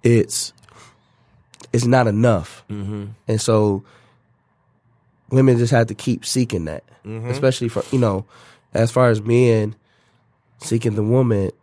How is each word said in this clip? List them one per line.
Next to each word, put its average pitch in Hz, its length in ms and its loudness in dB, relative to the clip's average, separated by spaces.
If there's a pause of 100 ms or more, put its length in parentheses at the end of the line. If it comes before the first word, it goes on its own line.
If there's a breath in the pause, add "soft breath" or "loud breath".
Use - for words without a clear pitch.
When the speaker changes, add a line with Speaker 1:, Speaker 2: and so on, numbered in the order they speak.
Speaker 1:
it's, - 520 2 (1200 soft breath)
it's 120 100 0
not 123 240 2
enough. 107 640 0
Speaker 2:
Mm-hmm. 104 340 -10 (240)
Speaker 1:
And 110 120 0
so 107 440 0 (1500 soft breath)
women 131 280 4
just 117 140 0
have 117 160 4
to 107 60 -10
keep - 300 -4
seeking 113 400 -2
that, 76 180 -10 (220)
Speaker 2:
Mm-hmm. 110 240 -12
Speaker 1:
especially 131 400 -2
for, - 240 -6
you 135 60 0
know, 101 260 0 (480 soft breath)
as 113 180 0
far 127 200 2
as 107 120 0
men 113 540 2 (840)
seeking 113 380 -2
the 107 80 -2
woman 113 460 0 (120)